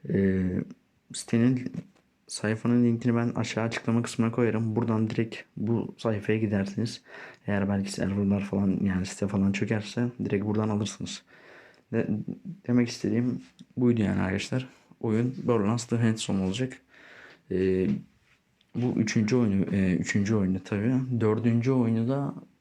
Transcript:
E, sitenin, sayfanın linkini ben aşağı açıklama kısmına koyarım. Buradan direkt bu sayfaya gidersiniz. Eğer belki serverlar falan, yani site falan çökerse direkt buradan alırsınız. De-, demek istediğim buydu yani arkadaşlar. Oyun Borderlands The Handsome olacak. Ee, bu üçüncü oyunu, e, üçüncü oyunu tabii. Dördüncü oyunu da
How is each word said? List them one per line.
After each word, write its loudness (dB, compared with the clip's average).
E, 2
sitenin, 0
sayfanın 0
linkini 2
ben 2
aşağı -2
açıklama 0
kısmına 0
koyarım. 0
Buradan 0
direkt -4
bu -2
sayfaya 0
gidersiniz. -2
Eğer 0
belki 0
serverlar 0
falan, 0
yani 0
site -4
falan 2
çökerse -2
direkt 0
buradan 0
alırsınız. -4
De-, 0
demek 2
istediğim -2
buydu 4
yani 2
arkadaşlar. -2
Oyun 0
Borderlands 2
The -2
Handsome 0
olacak. -4
Ee, 2
bu 0
üçüncü 2
oyunu, 2
e, 4
üçüncü 0
oyunu 0
tabii. 0
Dördüncü 2
oyunu 2
da -4